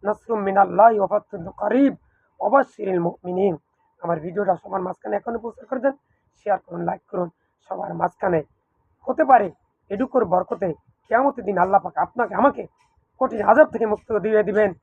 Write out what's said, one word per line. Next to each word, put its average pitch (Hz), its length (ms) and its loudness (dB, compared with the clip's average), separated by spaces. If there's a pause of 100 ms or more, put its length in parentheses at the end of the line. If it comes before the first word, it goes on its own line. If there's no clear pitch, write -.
নাসরুম 214 360 -4
মিনাল্লাহি 196 580 4
ওয়া 190 100 0
ফাতহুন 190 420 -6
করিব 220 440 0 (460)
ওয়া 208 100 -2
বাশশিরিল 208 480 0
মুমিনিন। 180 580 -2 (460)
আমার 170 180 -2
ভিডিওটা 185 360 -2
সবার 190 240 -8
মাঝখানে 185 360 -6
এখনই 233 220 -6
প্রচার 220 280 -14
করে 262 140 -6
দেন, 269 120 0 (420)
শেয়ার 196 320 -2
করুন, 175 160 -10
লাইক 170 280 -6
করুন। 180 200 -6 (380)
সবার 180 260 -10
মাঝখানে 175 480 -2 (580)
হতে 302 240 -2
পারে 240 280 4 (360)
এডুকোর 233 360 -2
বরকতে 180 480 -4 (340)
কিয়ামতের 262 380 0
দিন 190 140 -2
আল্লাহ 190 240 4
পাক 175 160 -10
আপনাকে 190 360 -4
আমাকে 220 320 0 (520)
কঠিন 226 240 -2
আযাব 233 260 6
থেকে 233 180 -4
মুক্ত 208 320 -4
দিয়ে 214 240 2
দিবেন। 202 400 0